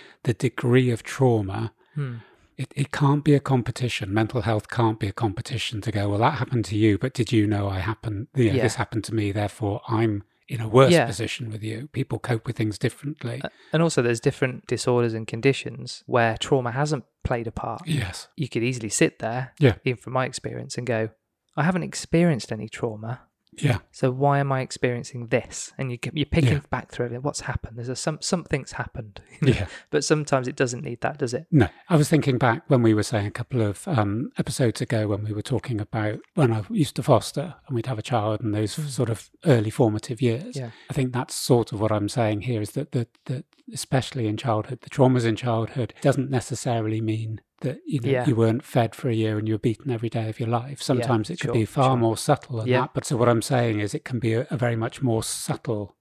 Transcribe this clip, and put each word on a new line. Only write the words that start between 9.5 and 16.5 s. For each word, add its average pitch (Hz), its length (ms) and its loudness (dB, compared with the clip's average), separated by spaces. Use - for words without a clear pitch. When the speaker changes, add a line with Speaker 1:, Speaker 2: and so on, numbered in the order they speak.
Speaker 1:
I'm 110 360 0
in 113 140 -6
a 113 60 -4
worse 131 260 8
Speaker 2:
Yeah. 147 120 6
Speaker 1:
position 113 440 -6
with 107 140 -10
you." 110 300 -8
People 120 260 -4
cope - 280 -2
with 123 100 -4
things 107 200 -2
differently. 131 640 -6
Speaker 2:
Uh, - 60 -6
and 160 100 4
also 160 180 2
there's 120 200 2
different - 460 -2
disorders 120 460 2
and 113 140 -6
conditions 127 800 -2
where 113 320 2
trauma 123 340 0